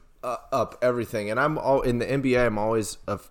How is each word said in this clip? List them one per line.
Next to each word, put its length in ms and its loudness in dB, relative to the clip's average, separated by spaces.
uh, 140 -6
up 320 -2
everything. 480 0
And 80 0
I'm 200 0
all, 240 2
in 160 0
the 120 -2
N 120 0
B 120 2
A, 120 4
I'm 120 0
always 480 0
a, 140 -4